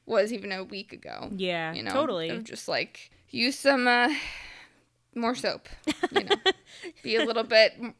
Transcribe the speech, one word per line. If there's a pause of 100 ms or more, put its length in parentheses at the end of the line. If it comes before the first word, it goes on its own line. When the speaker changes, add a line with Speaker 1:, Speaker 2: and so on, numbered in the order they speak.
Speaker 1:
was
even
a
week
ago.
Speaker 2:
Yeah,
Speaker 1:
You
know,
Speaker 2:
totally.
Speaker 1:
of
just,
like, (200)
use
some,
uh, (1080)
more
soap, (420)
you
know, (300)
Speaker 2:
<laughs>
Speaker 1:
be
a
little
bit
m-,